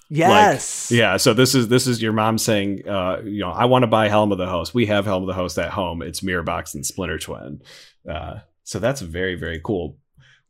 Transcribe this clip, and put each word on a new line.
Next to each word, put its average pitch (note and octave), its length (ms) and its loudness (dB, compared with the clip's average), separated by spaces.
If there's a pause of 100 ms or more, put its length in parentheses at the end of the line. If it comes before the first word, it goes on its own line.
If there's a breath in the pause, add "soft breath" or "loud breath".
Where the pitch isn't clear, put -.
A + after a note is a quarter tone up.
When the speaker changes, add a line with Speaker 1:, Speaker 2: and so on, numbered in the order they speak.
Speaker 1:
Like, D3 80 -8
Speaker 2:
Yes. F#3+ 720 4
Speaker 1:
yeah. A2 260 4
So A2+ 180 4
this B2+ 180 4
is, B2 140 2
this B2+ 180 4
is A#2+ 160 -2
your A2 120 -2
mom A2 260 2
saying, G2+ 500 -2
uh, F#2 340 -2
you G2+ 180 -6
know, F2+ 100 -4
"I G2+ 140 0
wanna B2+ 200 4
buy A2 240 4
Helm G#2 220 4
of F#2+ 80 0
the F2+ 100 -4
Host. E2+ 240 -4
We A#2+ 140 2
have G2+ 180 0
Helm F#2+ 160 -2
of F#2+ 60 -6
the F#2 80 -4
Host F2+ 240 -4
at E2+ 100 -2
home. E2+ 320 -4
It's D#2+ 220 -10
Mirror F2+ 200 -2
Box E2+ 300 -6
and D2 100 -10
Splinter E2 360 -6
Twin." C#2 420 -14 (480 loud breath)
Uh, E2 300 -10 (240)
so - 160 -10
that's B2 220 -4
very, F2+ 340 -6
very E2 280 -8
cool. F2 360 -6 (500 soft breath)